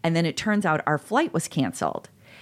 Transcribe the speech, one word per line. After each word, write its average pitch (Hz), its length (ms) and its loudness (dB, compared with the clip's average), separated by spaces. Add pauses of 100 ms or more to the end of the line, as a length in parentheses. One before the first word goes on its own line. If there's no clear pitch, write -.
And 165 120 2
then 170 120 2
it 156 100 -2
turns 208 300 0
out 156 200 2
our 147 120 2
flight 277 340 -2
was - 160 -2
canceled. - 600 -2 (320)